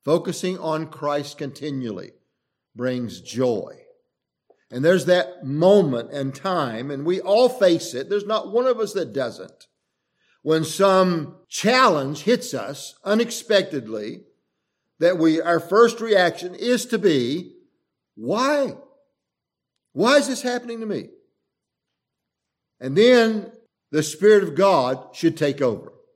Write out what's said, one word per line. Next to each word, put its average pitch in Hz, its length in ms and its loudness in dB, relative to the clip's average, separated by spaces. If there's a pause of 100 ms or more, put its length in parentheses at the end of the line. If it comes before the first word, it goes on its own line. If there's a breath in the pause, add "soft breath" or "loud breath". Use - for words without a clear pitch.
Focusing 175 540 -4
on 156 320 -6
Christ 147 480 -6
continually 131 720 -10 (640)
brings 120 460 -6
joy. 113 680 -4 (840)
And 127 140 -6
there's 170 200 4
that 180 420 -2
moment 151 640 2
and 135 240 -8
time, 143 560 -4
and 143 160 -6
we 185 140 -2
all 226 280 4
face 190 460 2
it. 135 140 -8
There's 202 180 -4
not 196 240 -4
one 240 160 0
of 233 140 0
us 214 140 -6
that 156 180 -6
doesn't. 113 560 -10 (760)
When 156 220 0
some 185 720 2 (120)
challenge 185 760 2
hits 240 300 0
us 127 420 -12 (100)
unexpectedly, 170 1200 -2 (720)
that 175 200 2
we, 160 220 2
our 170 200 0
first 226 400 4
reaction 180 540 0
is 240 320 -2
to 220 120 -4
be, 156 580 0 (600)
"Why? 233 600 -2 (1160)
Why 240 260 4
is 285 80 2
this 262 160 -6
happening 240 380 -6
to 220 60 -8
me?" 180 240 -6 (1700)
And 135 160 -4
then 226 560 4 (380)
the 151 120 0
Spirit 202 400 4
of 156 140 -6
God 143 580 2
should 165 220 0
take 143 260 -2
over. 113 300 -2 (240)